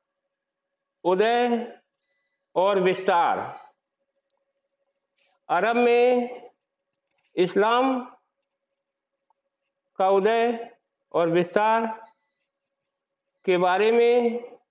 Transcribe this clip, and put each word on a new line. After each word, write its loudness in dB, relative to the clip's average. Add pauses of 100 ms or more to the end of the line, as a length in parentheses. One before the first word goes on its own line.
(1040)
उदय 0 (800)
और 2
विस्तार, 0 (1900)
अरब 0
में 2 (920)
इस्लाम 0 (2000)
का 2
उदय 0 (420)
और 0
विस्तार -2 (1400)
के 2
बारे 0
में 2 (320)